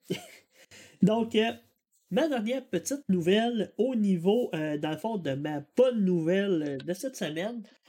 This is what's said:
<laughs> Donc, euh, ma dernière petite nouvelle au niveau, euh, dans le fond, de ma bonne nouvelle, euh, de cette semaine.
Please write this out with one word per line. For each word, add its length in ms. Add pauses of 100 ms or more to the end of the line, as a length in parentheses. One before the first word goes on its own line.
<laughs> 960
Donc, 320
euh, 180 (580)
ma 180
dernière 400
petite 400
nouvelle 680
au 200
niveau, 580
euh, 240
dans 140
le 60
fond, 200
de 140
ma 280 (160)
bonne 280
nouvelle, 580
euh, 160
de 160
cette 220
semaine. 460 (260)